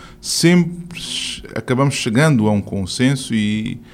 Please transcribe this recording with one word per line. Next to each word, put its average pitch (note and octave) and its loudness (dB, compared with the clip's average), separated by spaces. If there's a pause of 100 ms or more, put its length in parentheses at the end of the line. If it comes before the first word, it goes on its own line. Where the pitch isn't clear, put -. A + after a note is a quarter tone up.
(200)
sempre - 2
che-, - -8 (120)
acabamos C3 0
chegando B2+ 2
a G#2+ 4
um G#2 2
consenso B2 -2
e, G#2+ -2 (140)